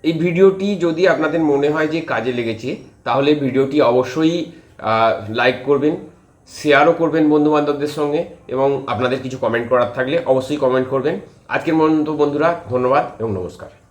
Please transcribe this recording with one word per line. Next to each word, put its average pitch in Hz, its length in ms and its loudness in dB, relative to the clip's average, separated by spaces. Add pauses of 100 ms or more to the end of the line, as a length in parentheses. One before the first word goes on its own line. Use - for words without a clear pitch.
এই 156 100 -2
ভিডিওটি 190 640 2
যদি 170 320 0
আপনাদের 156 320 0
মনে 143 280 2
হয় 156 200 0
যে 160 120 -2
কাজে 120 320 -4
লেগেছে, 120 440 -4 (280)
তাহলে 139 300 2
ভিডিওটি 135 480 0
অবশ্যই, 151 600 2 (340)
আহ, 110 540 0
লাইক 123 320 0
করবেন, 143 320 0 (520)
শেয়ারও 151 440 4
করবেন 160 380 2
বন্ধুবান্ধবদের 147 580 2
সঙ্গে 151 360 -2 (240)
এবং 135 380 0
আপনাদের 123 360 -2
কিছু 131 160 -8
কমেন্ট 117 300 -2
করার 123 260 2
থাকলে 135 320 -2
অবশ্যই 135 300 0
কমেন্ট 131 320 0
করবেন। 139 320 -2 (280)
আজকের 135 260 -2
মতো 156 400 2
বন্ধুরা, 143 460 0 (100)
ধন্যবাদ 127 340 2 (140)
এবং 110 140 -4
নমস্কার। - 580 -10